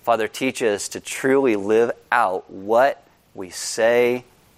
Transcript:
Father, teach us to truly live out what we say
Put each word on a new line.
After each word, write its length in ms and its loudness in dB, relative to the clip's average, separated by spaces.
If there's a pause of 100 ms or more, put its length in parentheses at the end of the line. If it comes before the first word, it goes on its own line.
Father, 260 0
teach 340 -4
us 260 -2
to 120 -10
truly 560 0
live 340 2 (220)
out 380 0
what 520 0 (320)
we 140 -12
say 760 0 (340)